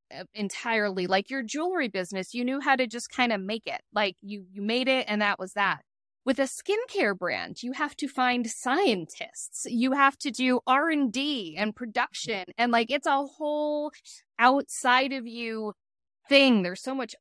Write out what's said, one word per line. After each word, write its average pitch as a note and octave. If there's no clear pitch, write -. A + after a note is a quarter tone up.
uh, E3+
entirely. G#3
Like G3
your C4+
jewelry D4+
business, F#3+
you A#3+
knew C4
how C#4
to B3+
just A#3
kinda A#3+
make G3+
it. -
Like, G#3
you, G3+
you G3
made B3
it C4
and G#3
that G3+
was F#3
that. F#3+
With B3+
a C#4
skincare F#4+
brand, G#2+
you B3
have C#4+
to C#4+
find B3
scientists. -
You B3
have C#4
to C#4+
do B3+
R C#4
and C#4+
D B3
and G#3
production. A3+
And, A#3+
like, A#3
it's C#4
a C#4
whole D4+
outside C4
of C4
you A3+
thing. C4+
There's F3+
so C4
much B3+